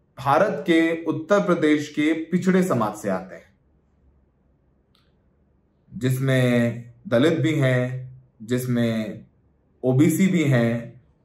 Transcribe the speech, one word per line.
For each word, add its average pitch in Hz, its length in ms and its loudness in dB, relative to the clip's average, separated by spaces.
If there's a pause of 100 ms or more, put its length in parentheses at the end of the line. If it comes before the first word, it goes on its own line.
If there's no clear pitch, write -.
(180)
भारत 160 520 0
के 165 340 2
उत्तर 156 360 0
प्रदेश 151 480 0
के 151 240 0
पिछड़े 180 500 0
समाज 113 320 -2
से - 140 -10
आते 92 260 -6
हैं, - 200 -20 (2500)
जिसमें 127 880 0 (240)
दलित 147 300 2
भी 156 160 0
हैं, 127 580 -2 (300)
जिसमें 113 840 -2 (600)
ओबीसी 156 420 2
भी 170 180 2
हैं 117 600 -2 (200)